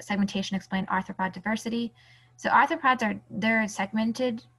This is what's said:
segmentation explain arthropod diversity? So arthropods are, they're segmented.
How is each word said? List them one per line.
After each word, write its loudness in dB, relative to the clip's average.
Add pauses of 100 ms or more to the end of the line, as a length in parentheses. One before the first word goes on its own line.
segmentation -2
explain -4
arthropod -4
diversity? -4 (440)
So -2
arthropods 4
are, 0 (120)
they're 2
segmented. -2 (140)